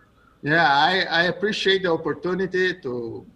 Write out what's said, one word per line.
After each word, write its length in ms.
Yeah, 260
I, 400
I 160
appreciate 600
the 80
opportunity 880
to 440